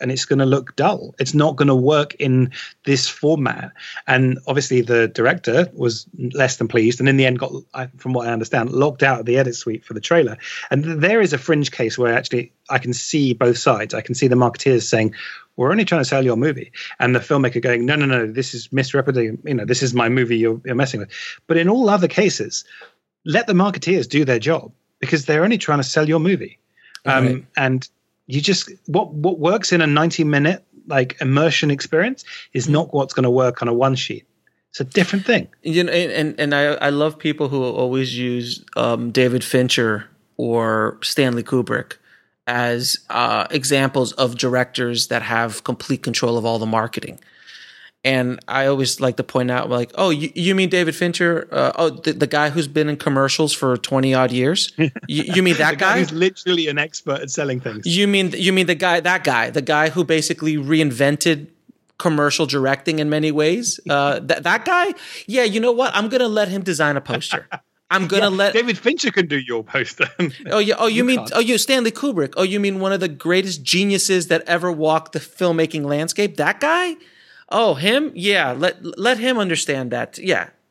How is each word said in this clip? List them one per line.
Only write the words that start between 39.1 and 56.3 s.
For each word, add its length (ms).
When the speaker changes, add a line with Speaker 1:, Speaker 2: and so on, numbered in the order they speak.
Speaker 2:
David 340
Fincher 640
or 640
Stanley 400
Kubrick 520
as, 520
uh, 400
examples 640
of 260
directors 680
that 140
have 420
complete 380
control 360
of 80
all 120
the 80
marketing. 520
And 420
I 200
always 340
like 160
to 80
point 260
out, 200
like, 260
"Oh, 140
you, 240
you 200
mean 140
David 260
Fincher? 560
Uh, 240
oh, 160
the, 220
the 160
guy 220
who's 180
been 200
in 80
commercials 560
for 240
twenty 380
odd 160
years? 440
Speaker 1:
<laughs> 40
Speaker 2:
You, 160
you 80
mean 140
that 160
Speaker 1:
The 40
guy 180
Speaker 2:
guy?" 40
Speaker 1:
who's 140
literally 560